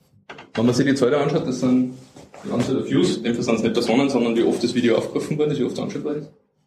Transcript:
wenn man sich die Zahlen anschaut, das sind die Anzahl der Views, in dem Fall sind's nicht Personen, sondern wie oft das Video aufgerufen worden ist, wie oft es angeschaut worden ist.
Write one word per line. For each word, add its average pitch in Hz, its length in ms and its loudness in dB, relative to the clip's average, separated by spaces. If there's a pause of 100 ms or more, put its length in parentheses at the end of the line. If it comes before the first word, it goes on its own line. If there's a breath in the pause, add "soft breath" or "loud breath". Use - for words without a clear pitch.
(540)
wenn 117 120 2
man 123 80 4
sich 139 120 2
die 139 80 2
Zahlen 127 200 2
anschaut, 143 340 0
das 127 120 -4
sind 127 340 2 (500)
die - 80 -8
Anzahl 127 240 0
der - 100 -2
Views, 139 300 2
in - 80 -6
dem 117 100 0
Fall 117 80 -4
sind's 110 200 0
nicht 113 120 0
Personen, 120 340 2
sondern 117 280 0
wie 113 80 4
oft - 180 0
das 120 120 0
Video 120 220 4
aufgerufen - 400 -2
worden 147 140 0
ist, 131 80 -2
wie 127 60 0
oft - 100 -4
es 131 60 -6
angeschaut 139 240 -6
worden 147 180 -6
ist. - 80 -16 (360)